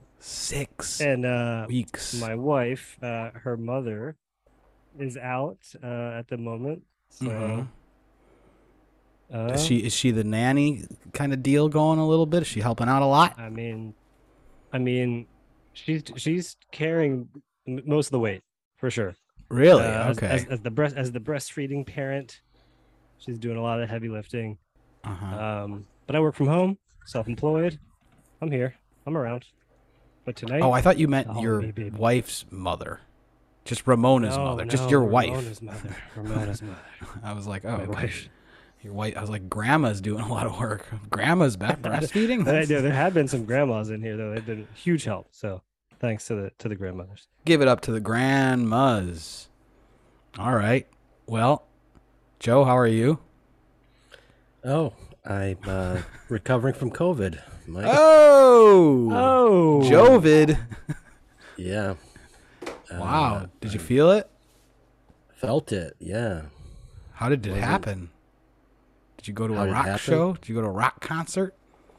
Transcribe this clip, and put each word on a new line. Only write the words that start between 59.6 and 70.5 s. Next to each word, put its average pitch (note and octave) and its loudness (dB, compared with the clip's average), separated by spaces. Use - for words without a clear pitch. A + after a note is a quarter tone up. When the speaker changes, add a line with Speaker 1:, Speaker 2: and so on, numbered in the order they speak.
Speaker 1:
jovid. D#3 8
<laughs> - -12
Speaker 3:
Yeah. G2 -4
Speaker 1:
Wow. A2 -2
Speaker 3:
Uh, F#2+ -8
Speaker 1:
Did G#2+ -8
you G#2+ -8
Speaker 3:
I - -14
Speaker 1:
feel D3 4
it? G3+ 2
Speaker 3:
Felt - -4
it, F#2+ -6
yeah. F#2+ -6
Speaker 1:
How A#2+ -4
did C3 -2
it G#2 -6
Speaker 3:
Wasn't - -4
Speaker 1:
happen? F#2 -6
Did - -20
you G#2 -12
go A2 -4
to A2 -4
Speaker 3:
How G2+ -2
Speaker 1:
a G2+ 0
Speaker 3:
did G2 -2
it - -4
Speaker 1:
rock C3 -2
Speaker 3:
happen? G2 -4
Speaker 1:
show? E3 0
Did - -14
you A2+ -8